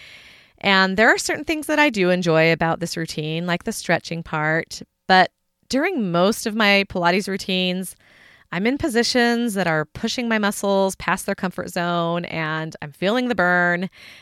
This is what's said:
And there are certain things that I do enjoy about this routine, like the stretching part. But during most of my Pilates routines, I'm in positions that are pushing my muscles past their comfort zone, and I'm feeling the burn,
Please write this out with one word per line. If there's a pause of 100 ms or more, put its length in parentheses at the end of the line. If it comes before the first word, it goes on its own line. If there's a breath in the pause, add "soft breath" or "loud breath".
(580 loud breath)
And
there
are
certain
things
that
I
do
enjoy
about
this
routine,
like
the
stretching
part. (240)
But (380)
during
most
of
my
Pilates
routines, (560 soft breath)
I'm
in
positions
that
are
pushing
my
muscles
past
their
comfort
zone,
and
I'm
feeling
the
burn, (340 loud breath)